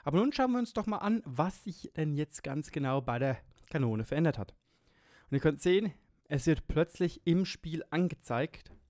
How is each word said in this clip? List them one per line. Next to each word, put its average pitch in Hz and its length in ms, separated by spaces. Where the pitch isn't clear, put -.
Aber 147 140
nun 262 140
schauen 254 200
wir 247 80
uns 233 140
doch 214 120
mal 214 120
an, 214 260
was 147 400
sich - 320
denn 156 180
jetzt 151 300
ganz 147 260
genau 139 300
bei 123 180
der 131 180
Kanone 113 360
verändert 151 340
hat. - 160
Und 139 60
ihr 135 60
könnt 151 200
sehen, 185 320
es 143 180
wird 160 220
plötzlich - 580
im 175 180
Spiel 165 460
angezeigt, 156 800